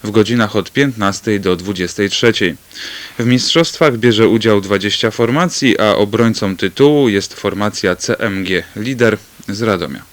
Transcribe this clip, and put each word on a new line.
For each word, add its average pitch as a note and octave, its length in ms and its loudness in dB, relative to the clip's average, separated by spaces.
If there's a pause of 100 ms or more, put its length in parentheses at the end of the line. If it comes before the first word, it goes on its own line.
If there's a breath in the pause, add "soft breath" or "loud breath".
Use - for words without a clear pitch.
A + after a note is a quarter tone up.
w G#2 60 -6
godzinach G#2+ 460 2
od F#2+ 140 -2
piętnastej A2 680 -2
do F#2 160 0
dwudziestej F#2 540 -4
trzeciej. G#2+ 460 0 (640 loud breath)
W A#2 80 -2
mistrzostwach B2+ 720 2
bierze A2 300 4
udział G#2+ 320 2
dwadzieścia G2 500 -2
formacji, C3 680 0
a G#2+ 160 4
obrońcą G#2+ 600 0
tytułu C#3 520 2
jest G2 260 -2
formacja G2 640 -2
C - 240 -4
M G2 240 -4
G F2+ 180 -2 (140)
Lider A#2 420 0 (300)
z G#2 140 -6
Radomia. E2+ 400 -2 (100)